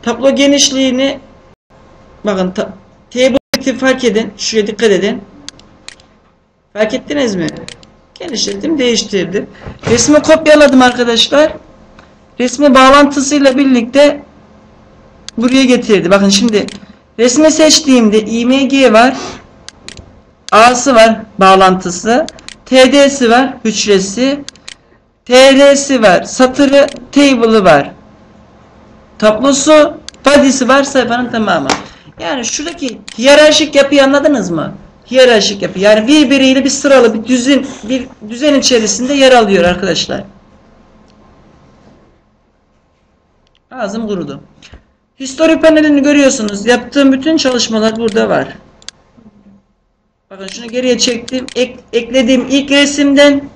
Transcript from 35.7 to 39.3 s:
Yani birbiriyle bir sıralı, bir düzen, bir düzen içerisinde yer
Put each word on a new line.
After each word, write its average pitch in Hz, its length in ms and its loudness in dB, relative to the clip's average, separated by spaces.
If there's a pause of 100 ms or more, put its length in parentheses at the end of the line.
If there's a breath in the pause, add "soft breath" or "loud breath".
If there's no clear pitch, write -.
Yani 214 280 2
birbiriyle 269 560 2
bir 277 60 0
sıralı, 254 440 2
bir 220 140 -8
düzen, 254 380 0 (180)
bir 247 240 -6 (220)
düzen 277 260 -2
içerisinde 247 580 -2
yer 269 180 4